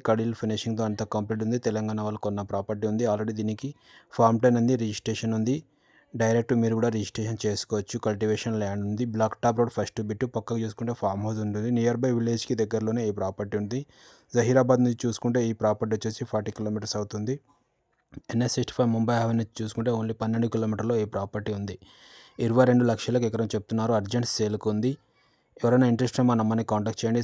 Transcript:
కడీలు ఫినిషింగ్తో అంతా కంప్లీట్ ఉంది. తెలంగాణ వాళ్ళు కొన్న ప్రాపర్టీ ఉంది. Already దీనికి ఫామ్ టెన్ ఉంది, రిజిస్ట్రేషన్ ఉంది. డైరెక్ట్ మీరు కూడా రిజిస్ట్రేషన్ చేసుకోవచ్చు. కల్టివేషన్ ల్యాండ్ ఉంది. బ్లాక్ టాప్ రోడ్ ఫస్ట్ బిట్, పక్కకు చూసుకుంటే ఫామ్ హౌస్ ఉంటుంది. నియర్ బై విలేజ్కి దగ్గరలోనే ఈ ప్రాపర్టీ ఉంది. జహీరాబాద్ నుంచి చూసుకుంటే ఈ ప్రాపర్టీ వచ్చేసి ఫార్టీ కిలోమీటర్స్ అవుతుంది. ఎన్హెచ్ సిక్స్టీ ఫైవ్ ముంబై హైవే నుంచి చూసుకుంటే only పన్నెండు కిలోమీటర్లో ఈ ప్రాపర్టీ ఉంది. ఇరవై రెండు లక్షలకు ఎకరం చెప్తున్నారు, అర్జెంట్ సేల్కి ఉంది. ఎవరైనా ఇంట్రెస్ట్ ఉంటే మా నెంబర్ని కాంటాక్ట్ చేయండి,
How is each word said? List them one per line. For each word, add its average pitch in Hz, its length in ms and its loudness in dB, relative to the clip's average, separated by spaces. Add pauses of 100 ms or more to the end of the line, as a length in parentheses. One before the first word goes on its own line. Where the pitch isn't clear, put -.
కడీలు 113 320 2
ఫినిషింగ్తో 110 480 -2
అంతా 107 160 -4 (100)
కంప్లీట్ 107 320 -2
ఉంది. 117 120 0 (100)
తెలంగాణ 107 380 -2
వాళ్ళు 107 200 -6
కొన్న 101 160 -2 (100)
ప్రాపర్టీ 104 400 -4
ఉంది. 110 200 0
Already 107 280 -2
దీనికి 110 300 -4 (480)
ఫామ్ 113 240 6
టెన్ 120 200 6
ఉంది, 120 200 4
రిజిస్ట్రేషన్ 113 560 -4
ఉంది. 117 180 0 (680)
డైరెక్ట్ 113 400 4
మీరు 113 180 2
కూడా 117 160 2
రిజిస్ట్రేషన్ 110 500 -4
చేసుకోవచ్చు. 104 500 -2 (100)
కల్టివేషన్ 107 560 0
ల్యాండ్ 196 280 -4
ఉంది. 113 140 -2 (120)
బ్లాక్ 110 280 0
టాప్ 117 180 2
రోడ్ 117 160 0
ఫస్ట్ - 220 -4 (100)
బిట్, 110 160 -2 (100)
పక్కకు 117 280 -4
చూసుకుంటే 117 380 -6
ఫామ్ 101 260 -2
హౌస్ 110 180 -4
ఉంటుంది. 104 320 -2
నియర్ 117 260 2
బై 131 140 2
విలేజ్కి 117 440 0
దగ్గరలోనే 110 480 0
ఈ - 100 0
ప్రాపర్టీ 101 440 -4
ఉంది. 110 160 -4 (580)
జహీరాబాద్ 123 480 4
నుంచి 120 200 0
చూసుకుంటే 120 440 0
ఈ 113 120 -2
ప్రాపర్టీ 107 360 0
వచ్చేసి 110 340 -6
ఫార్టీ 107 260 -2
కిలోమీటర్స్ 107 440 -4
అవుతుంది. 107 340 -6 (1000)
ఎన్హెచ్ 120 240 2
సిక్స్టీ 123 220 -2
ఫైవ్ 123 180 4
ముంబై 113 240 2
హైవే 117 180 2
నుంచి 110 220 -6
చూసుకుంటే 113 380 -2
only 110 240 -4
పన్నెండు 113 320 0
కిలోమీటర్లో 110 480 0
ఈ 104 120 -2
ప్రాపర్టీ 104 440 -4
ఉంది. 98 180 -8 (680)
ఇరవై 120 240 6
రెండు 123 200 6
లక్షలకు 117 380 0
ఎకరం 110 260 -2
చెప్తున్నారు, 113 460 0
అర్జెంట్ 117 340 -2
సేల్కి 107 380 -2
ఉంది. 110 180 0 (680)
ఎవరైనా 123 300 6
ఇంట్రెస్ట్ 120 280 0
ఉంటే 123 100 4
మా 120 100 4
నెంబర్ని 113 320 2
కాంటాక్ట్ 107 300 -2
చేయండి, 117 220 0